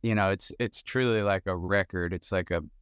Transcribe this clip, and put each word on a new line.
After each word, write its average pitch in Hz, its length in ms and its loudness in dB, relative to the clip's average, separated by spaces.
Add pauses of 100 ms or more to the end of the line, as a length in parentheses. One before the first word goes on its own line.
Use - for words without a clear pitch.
you 113 120 2
know, 98 160 4
it's, - 280 -4
it's - 240 -4
truly 117 400 2
like 98 240 0
a 92 100 -2
record. 90 560 0
It's - 180 -8
like 92 200 0
a 82 120 0 (180)